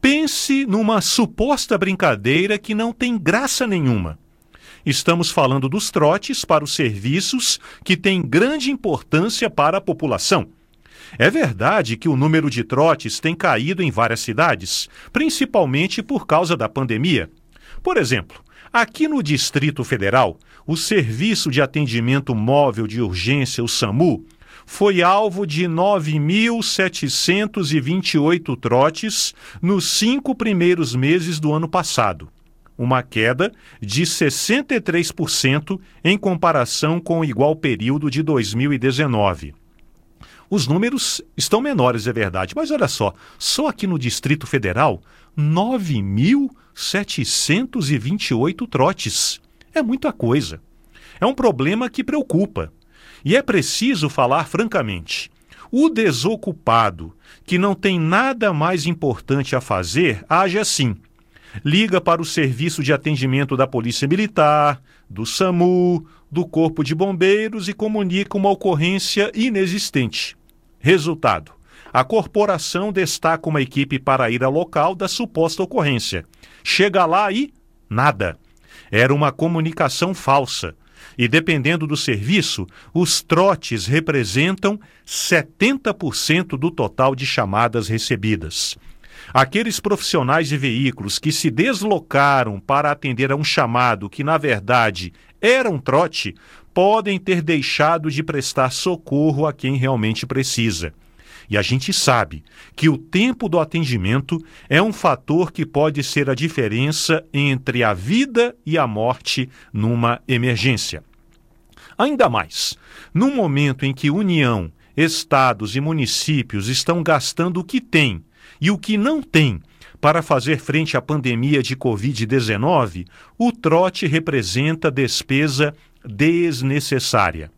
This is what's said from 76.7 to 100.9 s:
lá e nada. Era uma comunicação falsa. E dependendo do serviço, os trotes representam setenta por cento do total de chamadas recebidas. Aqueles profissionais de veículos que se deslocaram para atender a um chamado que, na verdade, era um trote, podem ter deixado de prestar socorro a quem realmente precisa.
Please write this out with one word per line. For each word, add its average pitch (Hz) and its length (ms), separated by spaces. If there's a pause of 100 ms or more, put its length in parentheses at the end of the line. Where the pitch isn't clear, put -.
lá 190 260
e 262 200 (380)
nada. 107 480 (540)
Era 123 220
uma 143 180
comunicação 165 840
falsa. 135 640 (420)
E 120 100
dependendo 156 600
do 147 100
serviço, 117 720 (260)
os 170 300
trotes 160 640
representam 160 920 (240)
setenta 214 880
por 156 220
cento 175 400
do 139 140
total 131 460
de 131 100
chamadas 110 600
recebidas. 104 920 (560)
Aqueles 185 460
profissionais 160 680
de 143 100
veículos 127 600
que 156 140
se 156 180
deslocaram 139 1080
para 143 320
atender 135 400
a 139 40
um 151 80
chamado 120 640
que, - 140
na 156 140
verdade, 110 760 (300)
era 240 280
um 156 100
trote, - 540 (400)
podem 196 460
ter 185 220
deixado 156 680
de 143 140
prestar 139 460
socorro 151 800
a 151 40
quem 139 240
realmente 123 500
precisa. 113 680 (560)